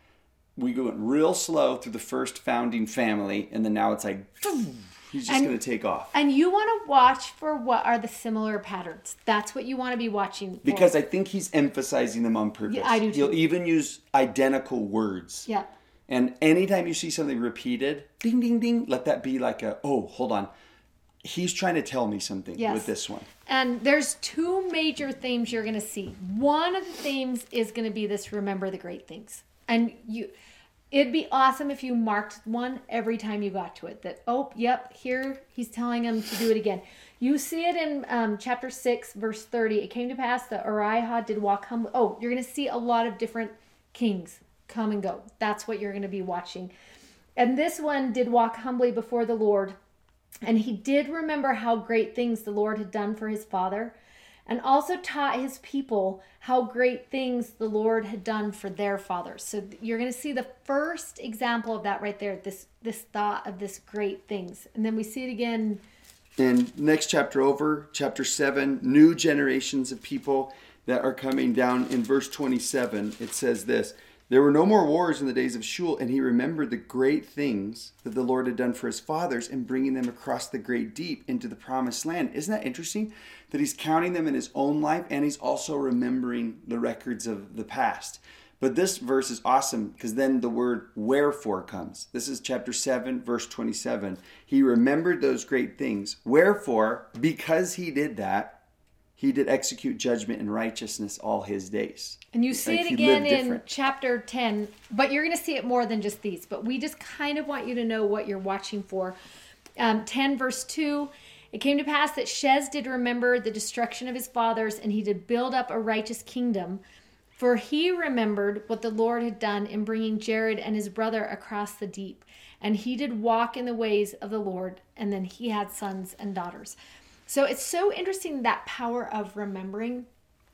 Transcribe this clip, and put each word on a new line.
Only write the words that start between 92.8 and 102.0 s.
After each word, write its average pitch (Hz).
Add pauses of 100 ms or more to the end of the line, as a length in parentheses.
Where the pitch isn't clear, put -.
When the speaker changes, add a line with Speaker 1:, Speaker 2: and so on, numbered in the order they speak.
Speaker 1:
verse 120
twenty-seven. 113 (260)
"He 139
remembered 139
those 131
great -
things. 107
Wherefore, 127 (140)
because 165
he 175
did 139
that, - (560)
he 139
did 131
execute 123
judgment 113
and 104
righteousness 110
all 107
his 95
days." - (140)